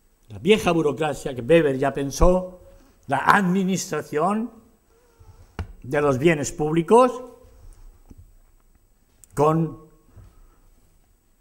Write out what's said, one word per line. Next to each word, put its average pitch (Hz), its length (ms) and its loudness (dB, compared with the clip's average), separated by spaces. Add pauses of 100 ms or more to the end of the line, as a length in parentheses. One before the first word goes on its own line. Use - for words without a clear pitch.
(280)
La 101 120 -18
vieja 185 340 2
burocracia 147 600 -2
que 123 80 -8
Weber 143 360 4
ya 135 160 -2
pensó, 170 680 0 (460)
la 131 120 -2
administración 185 1300 -2 (1300)
de 143 200 -4
los 143 180 2
bienes 147 320 0
públicos 170 720 2 (2000)
con 156 460 0 (1600)